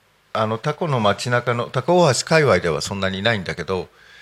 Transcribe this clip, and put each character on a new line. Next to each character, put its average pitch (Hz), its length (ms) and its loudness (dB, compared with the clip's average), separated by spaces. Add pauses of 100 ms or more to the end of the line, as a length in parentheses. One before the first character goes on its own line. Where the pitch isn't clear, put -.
(340)
あ 110 140 0
の、 110 100 -2
タ 151 160 -4
コ 180 140 -6
の 139 120 0
街 101 300 0
中 120 240 0
の、 117 160 -4
タ 127 140 -4
コ 175 160 2
大 156 140 6
橋 - 120 -2
界 160 160 6
隈 110 180 4
で 87 100 0
は 76 120 -2
そ - 140 -8
ん 98 40 -8
な 95 100 -2
に 95 100 -6
い - 20 -8
な 113 120 0
い 107 60 -2
ん 92 40 -8
だ 80 120 -8
け 82 80 -8
ど、 90 260 -6 (320)